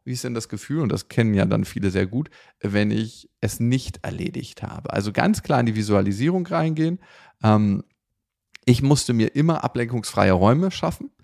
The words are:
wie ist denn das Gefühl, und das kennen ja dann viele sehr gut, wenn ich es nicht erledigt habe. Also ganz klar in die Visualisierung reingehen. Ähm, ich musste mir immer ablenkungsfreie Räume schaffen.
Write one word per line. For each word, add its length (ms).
wie 100
ist 100
denn 100
das 160
Gefühl, 320
und 100
das 160
kennen 280
ja 100
dann 200
viele 260
sehr 160
gut, 220
wenn 300
ich 400
es 180
nicht 440
erledigt 600
habe. 280
Also 200
ganz 320
klar 160
in 80
die 80
Visualisierung 720
reingehen. 520
Ähm, 400
ich 160
musste 320
mir 220
immer 280
ablenkungsfreie 680
Räume 400
schaffen. 400